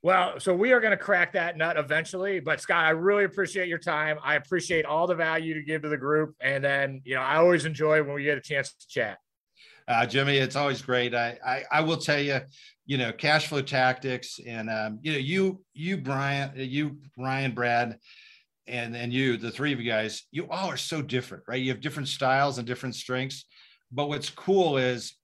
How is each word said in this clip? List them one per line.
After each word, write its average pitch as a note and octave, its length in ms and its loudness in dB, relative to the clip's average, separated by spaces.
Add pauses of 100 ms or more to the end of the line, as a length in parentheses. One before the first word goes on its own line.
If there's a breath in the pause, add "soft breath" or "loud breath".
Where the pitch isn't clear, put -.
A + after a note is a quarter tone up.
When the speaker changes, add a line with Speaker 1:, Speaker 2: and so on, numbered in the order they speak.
Speaker 1:
Well, F3+ 360 4
so F#3 160 2
we A3 160 4
are B3 80 8
gonna G#3+ 180 4
crack F3+ 360 2
that E3+ 240 -2
nut D#3+ 200 2
eventually. E3 640 -2
But D3 220 -2
Scott, E3+ 240 2
I D#3+ 40 6
really F#3+ 340 4
appreciate F#3 440 -2
your E3+ 100 -2
time. D3+ 460 -2
I D3 120 2
appreciate D#3+ 500 0
all D#3 200 2
the F3+ 100 2
value D#3+ 380 0
to D#3 80 -6
give D3+ 220 -4
to D3+ 60 -4
the D3 80 0
group. D3+ 440 0
And C3+ 220 0
then, C#3 420 0
you C3 100 -4
know, C3 60 0
I C3+ 160 0
always E3+ 280 6
enjoy D#3 360 2
when C#3+ 140 -4
we C#3+ 80 -6
get C#3+ 140 2
a A#2+ 40 -8
chance C#3 320 -4
to - 140 -20
chat. G#2+ 320 -4 (680 soft breath)
Speaker 2:
Uh, A#2+ 200 4
Jimmy, C#3 300 4
it's C3 180 2
always C#3 260 0
great. B2 320 0
I, A#2+ 320 -2
I, C3 260 -2
I D3+ 100 4
will D#3+ 160 0
tell D3 220 0
you, C#3+ 200 0 (480 loud breath)
you C#3 100 -2
know, A#2+ 140 0
Cash D3+ 360 2
Flow C#3+ 140 -2
Tactics B2+ 840 -2
and, A2+ 240 -8
um, A2 320 -4
you D#3 100 -4
know, D3 80 -2
you, F#3+ 440 -2 (100)
you, F3 240 -6
Brian, C#3 580 -2
you, C#3 420 -4 (200)
Ryan, C3 340 -2
Brad, A#2+ 460 0 (680 loud breath)
and, A#2+ 280 -8
and A#2+ 160 -6
you, B2+ 260 2
the A2+ 140 -6
three C#3+ 220 -2
of A#2+ 80 -4
you A#2 100 -2
guys, A2 400 -2
you D3+ 180 -6
all F#3 200 -4
are C3+ 80 -6
so D#3 240 -4
different, B2 460 -4
right? B2 140 -4
You C3 100 -2
have A2 100 -4
different D3 260 -6
styles C3+ 500 0
and A#2+ 80 -6
different B2 300 -6
strengths. C3+ 500 -6 (460 soft breath)
But D3 160 -2
what's D3 220 -4
cool F3+ 480 2
is B2+ 460 -2